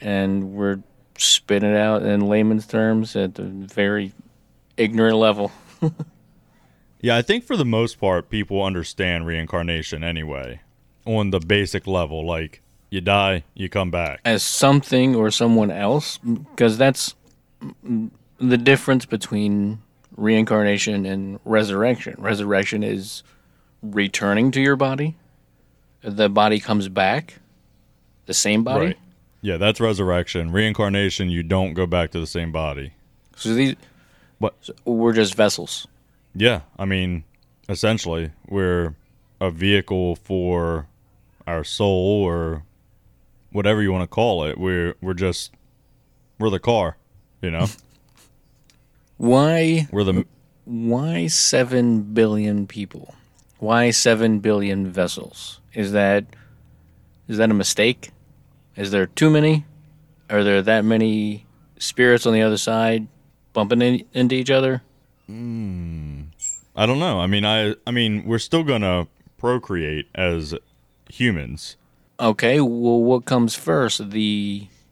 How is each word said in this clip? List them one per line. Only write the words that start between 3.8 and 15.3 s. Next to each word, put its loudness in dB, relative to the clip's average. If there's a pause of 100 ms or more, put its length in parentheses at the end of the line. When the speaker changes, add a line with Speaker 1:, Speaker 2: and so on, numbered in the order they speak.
Speaker 1:
ignorant 4
level. 2 (300)
<laughs> 0 (1120)
Speaker 2:
Yeah, 2
I 4
think -2
for -2
the 0
most 0
part, 0
people -2
understand -4
reincarnation -4
anyway, -8 (440)
on 0
the 0
basic -2
level. -2
Like, -8 (280)
you -6
die, 2 (100)
you -6
come -2
back. -4
Speaker 1:
As 2
something 4
or 2
someone 4